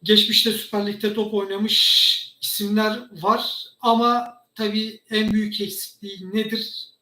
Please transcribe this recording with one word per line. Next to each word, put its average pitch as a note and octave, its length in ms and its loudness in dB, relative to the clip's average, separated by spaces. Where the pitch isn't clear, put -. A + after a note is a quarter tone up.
Geçmişte G#3+ 460 4
Süper G#3 360 -4
Lig'de G#3 260 -2
top G#3+ 200 -2
oynamış - 1080 2
isimler G#3+ 580 0
var F#3+ 540 -2
ama A#3+ 560 2
tabii A3 540 -4
en G#3+ 240 2
büyük G#3+ 280 0
eksikliği F#3+ 720 -10
nedir? G#3+ 540 -4